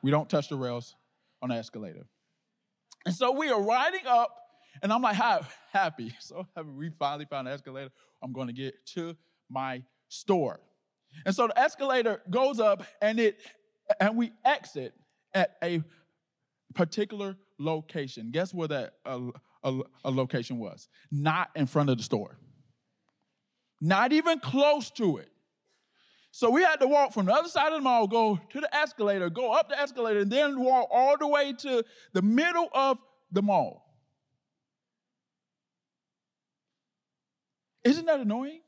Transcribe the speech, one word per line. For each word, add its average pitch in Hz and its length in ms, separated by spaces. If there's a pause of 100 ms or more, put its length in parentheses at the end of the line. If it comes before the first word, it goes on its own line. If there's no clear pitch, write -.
We 135 80
don't 151 180
touch 147 200
the 147 80
rails 120 380 (480)
on 127 60
the 120 80
escalator." 95 500 (960)
And 185 100
so 254 160
we 285 200
are 214 120
riding 269 440
up, 240 300 (460)
and 196 100
I'm 247 100
like, 214 140
"Hi, 208 240 (320)
happy." 156 440
<laughs> - 40
So 175 260 (100)
happy 160 140
we 147 200
finally 147 340
found 139 220
an 135 80
escalator. 135 360 (320)
I'm 131 100
gonna 127 200
get - 420
to 170 220 (320)
my 131 340 (260)
store. 156 520 (640)
And 190 100
so 240 120
the 226 120
escalator 254 640 (100)
goes 254 280
up, 202 260 (160)
and 220 200
it, 214 180 (600)
and 214 160
we 233 160 (120)
exit 151 480 (400)
at 190 300
a 170 200 (920)
particular 202 640 (220)
location. 147 760
Guess 180 200
where 170 160
that, 139 260 (120)
uh, 127 140 (420)
a, 131 180 (240)
a 135 60
location 127 480
was? 104 300 (240)
Not 156 420
in 151 120
front 143 240
of 123 80
the 107 40
store. 104 340 (1400)
Not 196 320
even 320 280
close 285 520
to 175 260
it. 76 120 (1040)
So 233 180
we 294 120
had 311 180
to 262 60
walk 285 280
from 202 100
the 185 80
other 320 160
side 311 200
of 311 100
the - 20
mall, 240 260
go 214 320 (120)
to 269 100
the 294 160
escalator, 202 540
go 226 220
up 294 180
the 277 100
escalator, 240 400
and 202 100
then 277 300
walk 254 300
all 262 260
the 302 100
way 285 340
to 254 220 (300)
the 190 80
middle 320 540
of 269 240 (340)
the 190 80
mall. 190 460 (4000)
Isn't 302 200
that 311 160
annoying? 262 480